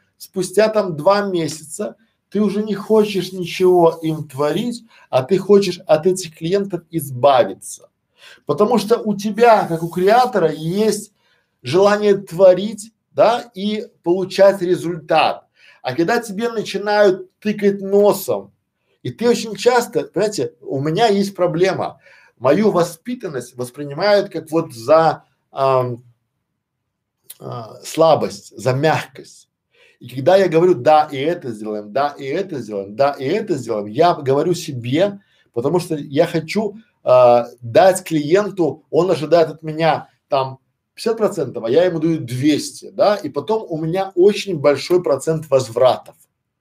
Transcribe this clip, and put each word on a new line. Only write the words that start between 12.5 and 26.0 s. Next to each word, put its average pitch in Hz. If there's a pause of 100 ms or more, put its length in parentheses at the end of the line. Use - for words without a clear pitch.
да, 220
и 208 (160)
получать 190
результат. 160 (360)
А 131
когда 196
тебе 226
начинают 208
тыкать 208
носом, 196 (500)
и 131
ты 233
очень 220
часто, 240
понимаете, 165
у -
меня 165
есть 196
проблема. 160 (380)
Мою 180
воспитанность 170
воспринимают 147
как -
вот 156
за, 156 (260)
ам, 127 (1400)